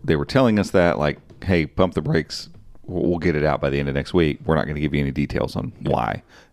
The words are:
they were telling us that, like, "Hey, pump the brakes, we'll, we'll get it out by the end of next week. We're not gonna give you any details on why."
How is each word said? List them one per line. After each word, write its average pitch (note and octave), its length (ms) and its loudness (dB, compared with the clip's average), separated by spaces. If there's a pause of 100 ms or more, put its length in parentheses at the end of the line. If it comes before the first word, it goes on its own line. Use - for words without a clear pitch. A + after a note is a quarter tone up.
they E2 120 2
were C#2+ 100 0
telling A#2 340 4
us F#2 120 -2
that, F2 260 4
like, D2 220 -2 (240)
"Hey, E2+ 220 2
pump F#2 280 0
the E2 80 -2
brakes, - 480 -4 (360)
we'll, F2+ 180 -4
we'll E2+ 160 0
get E2 160 0
it D2 80 0
out D2 180 0
by C#2+ 80 0
the C#2 100 0
end C#2 100 -2
of C2+ 60 -4
next C#2 180 -4
week. D#2+ 320 2
We're D#2+ 100 2
not C#2+ 120 0
gonna D2 120 -6
give D2 140 0
you D2 80 0
any C#2 100 -2
details - 440 -4
on - 260 -6
why." - 420 -2 (300)